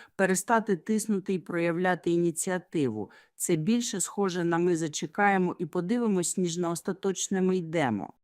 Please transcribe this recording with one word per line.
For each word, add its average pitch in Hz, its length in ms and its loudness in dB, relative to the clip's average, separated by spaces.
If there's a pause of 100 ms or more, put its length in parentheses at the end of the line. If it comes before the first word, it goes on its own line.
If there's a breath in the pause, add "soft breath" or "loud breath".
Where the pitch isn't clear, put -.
(160 loud breath)
перестати 196 600 2
тиснути 202 580 -2
і 185 40 -2
проявляти 170 720 0
ініціативу. 170 1000 -2 (260 soft breath)
Це - 200 0
більше 214 440 -2
схоже 185 440 -2
на 170 140 2
«ми 175 180 4
зачекаємо 180 840 0
і 180 80 -4
подивимось», 185 680 0
ніж 175 200 0
на 175 140 -2
«остаточне 185 720 -2
ми 185 140 2
йдемо». 156 560 0 (120)